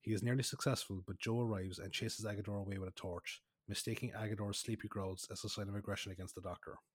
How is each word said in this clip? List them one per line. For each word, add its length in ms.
He 120
is 100
nearly 200
successful, 640
but 120
Jo 220
arrives 380
and 140
chases 320
Agador 360
away 180
with 100
a 40
torch, 500
mistaking 420
Agador's 480
sleepy 300
growls 420
as 140
a 40
sign 200
of 80
aggression 340
against 240
the 60
Doctor. 360